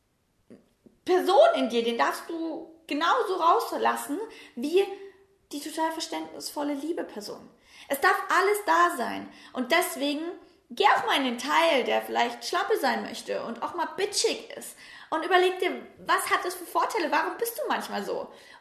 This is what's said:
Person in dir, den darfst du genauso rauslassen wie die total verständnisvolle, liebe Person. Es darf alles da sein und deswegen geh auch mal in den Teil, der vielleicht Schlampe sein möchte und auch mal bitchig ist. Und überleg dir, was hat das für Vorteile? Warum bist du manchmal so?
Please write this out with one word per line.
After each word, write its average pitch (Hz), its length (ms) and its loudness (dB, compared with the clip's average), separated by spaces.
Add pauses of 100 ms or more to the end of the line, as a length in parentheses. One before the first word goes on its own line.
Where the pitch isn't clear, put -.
(1040)
Person 370 500 6
in 262 140 0
dir, 233 160 2
den 233 140 0
darfst - 300 0
du 330 420 -8 (160)
genauso 359 480 0
rauslassen 294 840 0 (380)
wie 320 280 2 (680)
die 285 80 -10
total 320 320 -4
verständnisvolle, 311 840 -8
liebe 311 300 -6
Person. - 440 -12 (400)
Es 277 120 -2
darf 381 160 4 (120)
alles 392 380 4
da 339 300 4
sein 202 320 -6 (240)
und 247 200 -4
deswegen 294 500 0 (480)
geh - 140 2
auch - 220 4
mal 381 100 2
in 277 80 2
den 240 140 -2
Teil, 294 460 2
der 220 180 0
vielleicht 233 420 -2
Schlampe 392 340 0
sein 226 240 0
möchte 202 420 -6
und - 180 -10
auch 302 120 -6
mal 330 120 -2 (100)
bitchig 403 600 -2
ist. - 200 -14 (340)
Und 320 140 -2
überleg 370 340 4
dir, 359 120 0 (360)
was - 240 2
hat 370 140 0
das 359 100 -6
für - 120 -12
Vorteile? 330 440 0
Warum 339 280 0
bist 466 200 -4
du 622 100 -4
manchmal 208 360 -4
so? - 260 -6 (300)